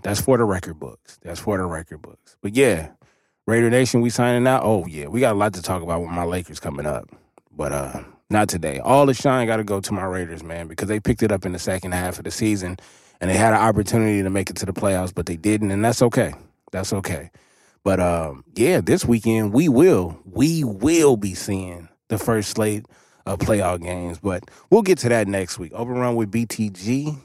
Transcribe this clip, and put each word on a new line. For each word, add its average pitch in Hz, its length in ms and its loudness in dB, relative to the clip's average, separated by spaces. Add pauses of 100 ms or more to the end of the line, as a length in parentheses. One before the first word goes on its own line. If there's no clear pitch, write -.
that's 101 160 -2
for 131 180 4
the 117 60 4
record 90 340 -2
books. - 440 -18
That's 82 180 -12
for 104 180 -2
the 92 60 -2
record 82 360 -8
books. - 420 -20
But 101 120 -6
yeah, 104 360 2 (580)
Raider 117 220 4
Nation, 123 320 4
we 120 80 2
signing 123 360 2
out. 131 160 2
Oh, 104 240 2
yeah, 76 220 -10
we 90 100 -4
got 123 160 4
a 101 40 0
lot 104 160 2
to 90 80 -10
talk 92 200 -4
about 85 180 -4
with 85 100 -6
my 87 120 -4
Lakers 85 380 -6
coming 76 260 -8
up. 71 220 -6 (420)
But, 73 220 -6
uh, 67 320 -8 (260)
not 107 200 2
today. 80 280 -4
All 135 260 4
the 135 100 4
shine 127 340 0
gotta 110 160 0
go 101 160 -2
to 95 120 -6
my 95 120 -2
Raiders, 87 400 -6
man, 82 240 -10
because 82 180 -8
they 107 140 -2
picked 113 240 0
it 107 80 4
up 95 120 -2
in 92 60 -4
the 87 80 -6
second 95 320 -6
half 90 280 -4
of 85 60 -12
the - 60 -8
season, 92 460 -2 (440)
and 90 80 -2
they 92 80 2
had 113 160 4
an 95 60 4
opportunity 107 640 2
to 95 80 0
make 95 180 -2
it 98 100 -12
to - 80 -6
the 95 60 -4
playoffs, 90 400 -2
but 85 140 -6
they 90 100 -6
didn't, 104 360 0
and 101 120 0
that's 117 180 2
okay. 113 320 2 (360)
That's 92 240 -4
okay. 92 360 -6 (540)
But, 95 160 2
um, 80 440 -2 (100)
yeah, 147 260 4
this 165 240 2
weekend, 113 480 2
we 135 160 4
will, 117 560 4
we 143 400 0
will 131 540 4
be 101 160 -4
seeing 90 560 -8 (180)
the 110 80 -2
first 110 360 0
slate 107 340 -2 (400)
of 92 140 -4
playoff 92 420 0
games, 87 360 -6
but 92 260 -4 (260)
we'll 220 100 8
get 185 200 4
to 120 100 2
that 110 180 2
next 98 300 -4
week. 82 160 -12
Overrun 123 420 -2
with 110 140 -2
B 117 160 -2
T 107 240 -4
G. 123 420 -4 (120)